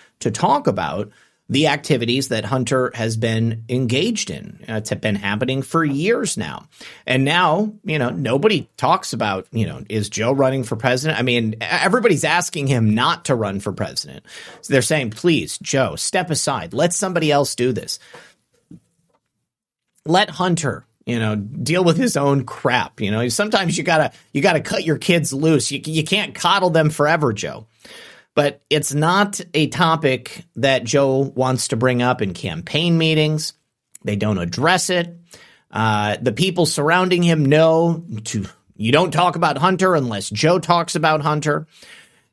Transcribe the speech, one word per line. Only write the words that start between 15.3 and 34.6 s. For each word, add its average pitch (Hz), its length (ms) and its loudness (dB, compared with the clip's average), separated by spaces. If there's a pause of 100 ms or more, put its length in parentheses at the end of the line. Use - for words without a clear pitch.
Joe, 131 400 -2
step 180 320 -2
aside. 120 440 -4
Let 170 200 2
somebody 170 380 0
else 143 240 2
do 123 180 0
this. - 260 -8 (2000)
Let 185 240 2
Hunter, 156 560 -2 (200)
you 120 140 -2
know, 107 160 0
deal 127 480 -2
with 170 140 4
his 254 180 0
own 139 300 2
crap." - 560 -2
You 101 100 -2
know, 113 160 0
sometimes 196 500 0
you 160 60 -4
gotta, 156 300 2 (180)
you 143 100 -2
gotta 170 200 2
cut - 240 -6
your 156 120 0
kids 165 360 0
loose. 143 360 2
You, 139 140 -6
you 156 220 -2
can't 185 280 -2
coddle 185 360 2
them 160 200 4
forever, 147 440 2
Joe. 71 340 -10 (640)
But 143 360 0
it's 147 240 0
not 185 480 2 (120)
a 151 140 2
topic 156 800 0 (100)
that 127 300 2
Joe 135 320 2
wants 131 500 0
to - 80 -2
bring 123 260 2
up 123 200 2
in 95 120 -2
campaign 147 640 -2
meetings. 156 540 0 (540)
They 104 100 -2
don't 104 220 -2
address 131 520 0